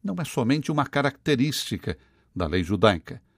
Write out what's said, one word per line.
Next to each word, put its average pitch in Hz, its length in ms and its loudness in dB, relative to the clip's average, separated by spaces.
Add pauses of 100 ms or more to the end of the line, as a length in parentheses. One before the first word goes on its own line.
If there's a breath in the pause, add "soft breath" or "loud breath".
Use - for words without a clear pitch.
não 190 140 -4
é 165 60 -4
somente 139 460 0
uma 147 140 0
característica 135 1120 -2 (380 soft breath)
da 90 120 -2
lei 87 160 0
judaica, 92 600 2 (160)